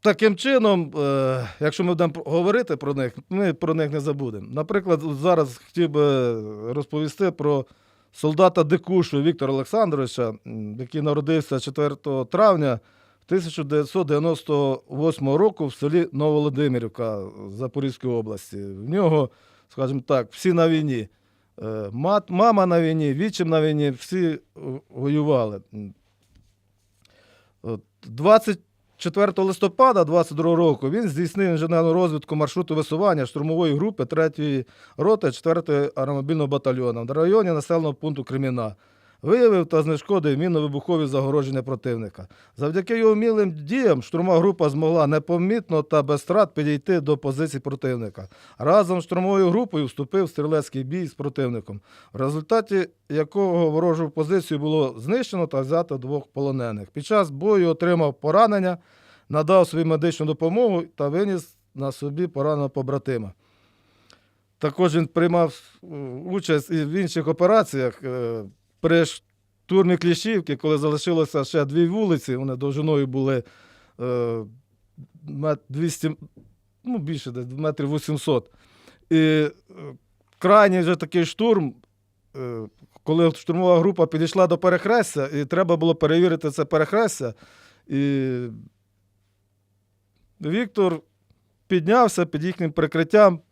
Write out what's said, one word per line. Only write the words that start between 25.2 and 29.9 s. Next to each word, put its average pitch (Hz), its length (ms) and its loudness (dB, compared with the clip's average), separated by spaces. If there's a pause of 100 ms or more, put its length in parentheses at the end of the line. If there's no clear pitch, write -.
От, 110 200 -10 (220)
двадцять 190 560 2 (400)
четвертого 190 480 0
листопада 196 560 4